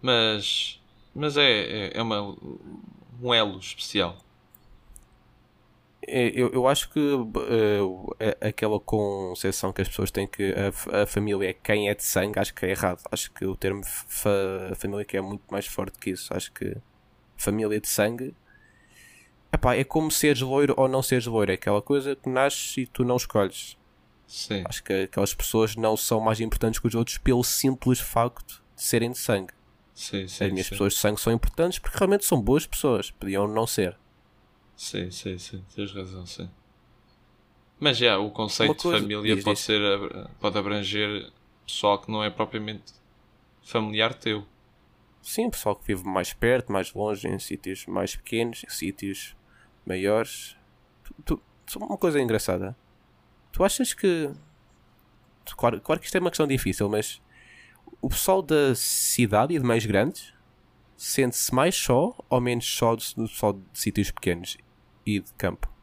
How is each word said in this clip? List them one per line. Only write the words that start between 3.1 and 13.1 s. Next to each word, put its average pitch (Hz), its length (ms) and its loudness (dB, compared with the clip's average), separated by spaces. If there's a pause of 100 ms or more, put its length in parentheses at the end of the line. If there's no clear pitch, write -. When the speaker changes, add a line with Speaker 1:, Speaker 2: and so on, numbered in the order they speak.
Speaker 1:
um 123 120 2
elo 104 240 2
especial. 90 580 -4 (1900)
Speaker 2:
É, 123 280 0
eu, 123 160 2
eu 127 160 2
acho 143 240 2
que, - 80 -2 (1200)
eh, 110 220 0
é 107 80 0
aquela 107 320 0
concepção 98 920 -2
que 98 100 -2
as 92 60 0
pessoas 95 220 -2
têm 98 160 -2
que 98 280 -2
a 98 180 0
f-, - 220 -8
a 101 120 4
família 101 440 0
é - 20 -4
quem 104 380 0
é 104 40 2
de - 80 -8
sangue, 101 360 0
acho 101 160 -2
que - 100 -6
é 90 60 0
errado. 92 320 0 (100)